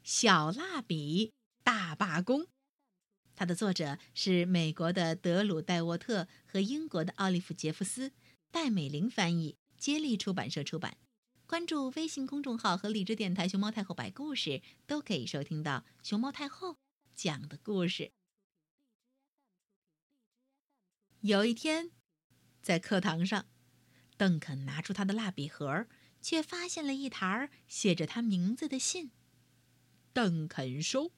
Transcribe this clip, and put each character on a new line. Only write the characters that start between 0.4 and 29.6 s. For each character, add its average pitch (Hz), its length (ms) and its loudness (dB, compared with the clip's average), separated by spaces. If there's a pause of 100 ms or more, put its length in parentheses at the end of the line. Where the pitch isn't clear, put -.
蜡 311 300 -4
笔 165 500 0 (320)
大 202 300 2
罢 165 260 0
工》， 247 220 2 (920)
它 190 100 -2
的 175 80 0
作 196 180 0
者 151 280 -2 (160)
是 180 280 4
美 170 300 4
国 165 180 0
的 170 240 2
德 175 280 2
鲁 180 180 2
戴 170 220 0
沃 170 160 0
特 196 280 -2 (200)
和 - 120 -2
英 277 280 0
国 170 160 0
的 180 140 -2
奥 190 120 2
利 180 100 4
弗 180 140 -6
杰 156 180 -4
夫 156 120 -4
斯， 262 280 -4 (380)
戴 320 220 0
美 165 180 2
玲 151 180 0
翻 175 300 2
译， 156 180 -2 (220)
接 294 220 0
力 277 180 0
出 190 160 -2
版 135 160 -2
社 151 140 -4
出 156 160 -4
版。 - 180 -6 (480)
关 339 220 -4
注 285 240 -2
微 311 160 -2
信 269 180 -4
公 277 160 -4
众 254 160 -4
号 202 180 2
和 196 140 -4
荔 208 140 0
枝 214 120 -2
电 196 200 -2
台 185 120 0
熊 196 120 0
猫 208 100 0
太 220 140 -4
后 190 100 -6
摆 113 160 -6
故 294 240 -8
事， 151 300 -4 (240)
都 294 120 -2
可 285 140 -4
以 127 140 -2
收 143 160 -4
听 151 180 -4
到 139 240 -4 (160)
熊 208 180 -2
猫 262 120 -2
太 285 180 -8
后 359 280 -10 (380)
讲 147 320 -4
的 147 100 -14
故 190 300 -2
事。 - 240 -6 (3000)
有 202 240 6
一 233 80 4
天， 320 380 -2 (720)
在 170 160 4
课 190 200 2
堂 170 240 2
上， 190 220 0 (720)
邓 180 220 4
肯 135 260 -6
拿 139 160 -4
出 - 100 -6
他 196 140 -2
的 190 80 0
蜡 220 160 -2
笔 147 180 -6
盒 147 200 -6
儿， 165 200 0 (340)
却 320 220 0
发 349 240 -6
现 330 180 -4
了 277 80 0
一 269 160 -4
沓 196 200 -2
儿 233 200 -2 (180)
写 - 280 2
着 160 100 0
他 233 160 -4
名 202 340 2
字 311 120 -4
的 277 100 -2
信。 302 340 -2 (1000)